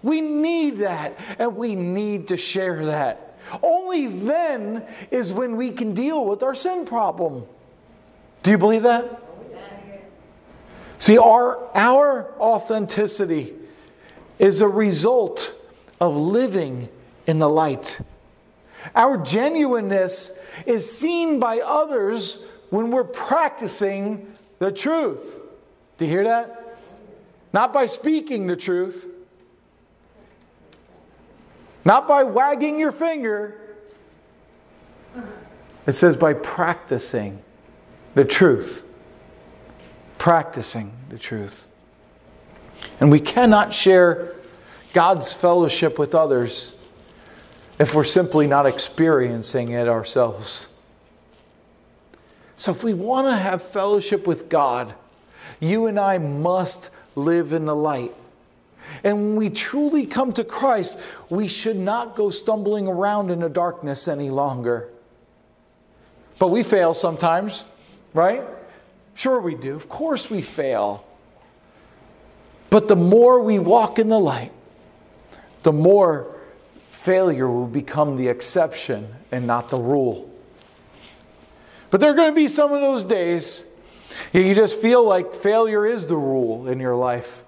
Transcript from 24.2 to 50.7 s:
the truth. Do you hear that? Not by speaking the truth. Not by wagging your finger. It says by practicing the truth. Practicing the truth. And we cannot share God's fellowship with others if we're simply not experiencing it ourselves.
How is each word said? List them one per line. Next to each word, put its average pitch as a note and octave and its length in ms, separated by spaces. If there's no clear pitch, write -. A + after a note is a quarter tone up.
the F#3+ 120
truth. C#4+ 680
Do E3 80
you D3+ 60
hear F#3+ 140
that? A#3 520
Not A3+ 200
by C#4 120
speaking C#4+ 640
the F3 100
truth. F3+ 500
Not A3+ 220
by C#4+ 160
wagging C#4 540
your D#4 140
finger. A#3 680
It C3+ 60
says D#3+ 240
by D#3 160
practicing C3 1080
the C3+ 100
truth. - 600
Practicing C3 760
the A#2+ 80
truth. - 480
And D3 100
we D3 120
cannot G#3+ 520
share F3+ 600
God's F3 380
fellowship E3+ 680
with D3 160
others C3+ 640
if D3+ 160
we're D3+ 80
simply D#3 420
not C#3 200
experiencing B2+ 1080
it A#2+ 160
ourselves. A2+ 800